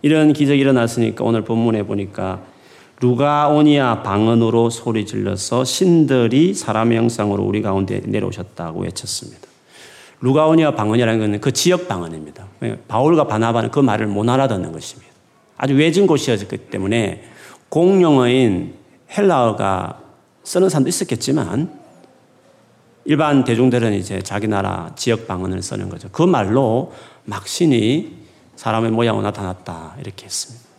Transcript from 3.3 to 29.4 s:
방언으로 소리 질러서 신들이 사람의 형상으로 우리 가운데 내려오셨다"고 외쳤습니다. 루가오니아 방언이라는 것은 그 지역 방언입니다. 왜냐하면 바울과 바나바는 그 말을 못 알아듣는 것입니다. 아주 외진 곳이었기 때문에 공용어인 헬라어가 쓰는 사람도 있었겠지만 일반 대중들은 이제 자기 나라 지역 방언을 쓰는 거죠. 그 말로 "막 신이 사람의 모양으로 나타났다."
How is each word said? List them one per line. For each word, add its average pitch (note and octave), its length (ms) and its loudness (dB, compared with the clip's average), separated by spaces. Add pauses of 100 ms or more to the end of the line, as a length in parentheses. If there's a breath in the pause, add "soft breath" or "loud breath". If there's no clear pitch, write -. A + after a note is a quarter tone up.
방언으로 A2+ 680 2
소리 A2+ 360 -4
질러서 G#2 580 -4
신들이 D3+ 920 2
사람의 A2+ 440 0
형상으로 G#2 440 0
우리 G#2 200 -2
가운데 G2 420 -2
내려오셨다"고 F#2+ 760 -8
외쳤습니다. - 680 -10 (760 loud breath)
루가오니아 D3+ 540 4
방언이라는 A2+ 440 0
것은 G#2 220 -2
그 C3 120 -2
지역 F3+ 340 0
방언입니다. E2 600 -10 (140)
왜냐하면 - 280 -8
바울과 D3 400 2
바나바는 A2+ 420 0
그 C#3+ 100 -2
말을 A2 260 0
못 G#2 220 -2
알아듣는 A#2 440 0
것입니다. - 400 -16 (440)
아주 C3+ 180 -2
외진 E3 320 4
곳이었기 A#2 500 0 (140)
때문에 G2 540 -2 (440 loud breath)
공용어인 C3 1040 4 (420)
헬라어가 A2+ 840 0 (420)
쓰는 F#3 260 2
사람도 C#3+ 200 0
있었겠지만 C3+ 880 -4 (1300)
일반 D3 340 4
대중들은 A#2+ 520 2
이제 F#2+ 260 -6
자기 G2+ 280 -4
나라 F#2+ 460 -4
지역 A2+ 320 -4
방언을 F#2 360 -6
쓰는 G2 260 -8
거죠. F2 240 -14
그 D#3 100 -2
말로 B2+ 680 2 (320 loud breath)
"막 G2 240 -12
신이 C3+ 640 0 (420 loud breath)
사람의 A2+ 360 -2
모양으로 A2 320 0
나타났다." F2+ 760 -10